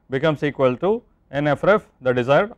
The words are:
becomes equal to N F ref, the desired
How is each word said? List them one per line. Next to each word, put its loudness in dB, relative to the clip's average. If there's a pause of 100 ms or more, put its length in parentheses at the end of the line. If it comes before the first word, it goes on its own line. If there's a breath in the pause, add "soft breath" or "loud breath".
(100)
becomes -2
equal 0
to -2 (280)
N -4
F -2
ref, 2 (140)
the 0
desired 0